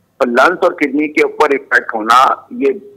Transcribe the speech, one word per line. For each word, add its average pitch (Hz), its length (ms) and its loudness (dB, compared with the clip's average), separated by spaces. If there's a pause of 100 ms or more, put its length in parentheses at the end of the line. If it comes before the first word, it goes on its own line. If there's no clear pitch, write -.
(200)
और 127 80 0
lungs 135 360 2
और - 160 0
kidney 151 280 -2
के 151 140 -2
ऊपर 143 320 0
effect 123 400 -2
होना, 117 580 0
ये, 127 280 -2 (160)